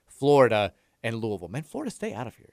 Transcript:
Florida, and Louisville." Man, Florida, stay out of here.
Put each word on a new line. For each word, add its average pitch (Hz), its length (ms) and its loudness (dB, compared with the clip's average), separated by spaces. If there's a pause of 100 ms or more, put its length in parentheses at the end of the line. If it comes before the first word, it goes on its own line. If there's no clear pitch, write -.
Florida, 120 640 4 (300)
and 113 140 -6
Louisville." 104 300 -6
Man, 123 160 -10
Florida, 262 280 -10
stay 214 220 -10
out 117 140 -10
of - 80 -16
here. - 180 -20